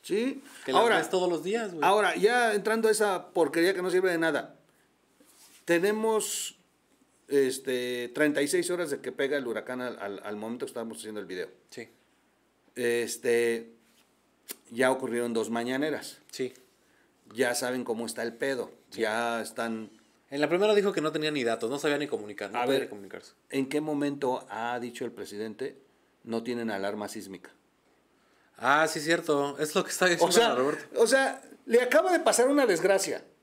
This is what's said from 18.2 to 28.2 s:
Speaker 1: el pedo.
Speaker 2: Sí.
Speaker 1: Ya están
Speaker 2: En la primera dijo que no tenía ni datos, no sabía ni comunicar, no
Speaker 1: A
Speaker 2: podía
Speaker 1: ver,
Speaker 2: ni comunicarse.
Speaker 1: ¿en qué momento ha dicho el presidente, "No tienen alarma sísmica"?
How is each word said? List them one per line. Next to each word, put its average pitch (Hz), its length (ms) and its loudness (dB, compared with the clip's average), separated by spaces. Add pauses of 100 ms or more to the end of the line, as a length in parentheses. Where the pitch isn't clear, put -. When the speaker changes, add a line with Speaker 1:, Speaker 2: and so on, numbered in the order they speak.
Speaker 1:
el 117 100 -6
pedo. 131 380 -4 (180)
Speaker 2:
Sí. - 120 -6
Speaker 1:
Ya 117 400 0
están 113 500 -6 (400)
Speaker 2:
En 143 100 -2
la 147 80 2
primera 202 240 2
dijo 202 200 2
que 165 80 -2
no 151 100 -2
tenía 156 180 -2
ni 147 140 -2
datos, 113 260 0
no 139 80 -4
sabía 147 220 0
ni 147 80 -4
comunicar, 104 440 -8
no 117 80 -4
Speaker 1:
A 123 60 0
Speaker 2:
podía 135 140 2
Speaker 1:
ver, 123 80 -4
Speaker 2:
ni - 20 -12
comunicarse. 95 440 -16 (160)
Speaker 1:
¿en 135 200 -2
qué 151 120 -2
momento 143 680 -2
ha 120 300 -6
dicho 120 260 -8
el 113 60 -8
presidente, 104 680 -10 (460)
"No 113 180 -4
tienen 117 300 -4
alarma 101 380 -4
sísmica"? 95 420 -14 (1080)